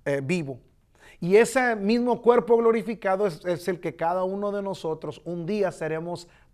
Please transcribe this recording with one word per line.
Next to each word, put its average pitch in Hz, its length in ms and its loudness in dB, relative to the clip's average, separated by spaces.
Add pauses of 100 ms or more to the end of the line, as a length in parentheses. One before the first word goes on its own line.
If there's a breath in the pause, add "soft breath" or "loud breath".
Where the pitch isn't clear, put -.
eh, 139 180 -2
vivo. 139 360 -4 (640 soft breath)
Y 185 140 6
ese 233 380 4
mismo 233 440 0
cuerpo 233 380 4
glorificado 208 720 2
es, 165 180 -6
es 175 220 -2
el 185 120 -2
que 156 160 -6
cada 180 280 -2
uno 202 280 -4
de 202 120 -4
nosotros 160 600 -8
un 170 220 -8
día 190 260 0
seremos 165 560 -6 (260 soft breath)